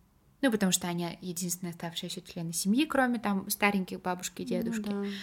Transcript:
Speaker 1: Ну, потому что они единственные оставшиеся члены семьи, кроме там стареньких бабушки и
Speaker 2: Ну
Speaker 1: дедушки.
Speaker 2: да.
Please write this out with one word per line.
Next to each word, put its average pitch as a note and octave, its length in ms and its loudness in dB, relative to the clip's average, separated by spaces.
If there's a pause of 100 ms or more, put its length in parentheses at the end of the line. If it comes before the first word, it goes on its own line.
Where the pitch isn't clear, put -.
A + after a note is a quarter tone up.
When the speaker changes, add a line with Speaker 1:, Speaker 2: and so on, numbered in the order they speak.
(440)
Speaker 1:
Ну, C4+ 80 6
потому G3 200 4
что F3+ 160 0
они F3 340 -2
единственные F3 500 -4
оставшиеся E3+ 500 -8
члены E3+ 300 -6
семьи, A3 340 4
кроме B3+ 340 2
там G3 300 0
стареньких F#3+ 520 2
бабушки F3+ 400 -4
и F3+ 40 -4
Speaker 2:
Ну - 40 -6
Speaker 1:
дедушки. G#3 400 0
Speaker 2:
да. G3+ 140 -2 (180)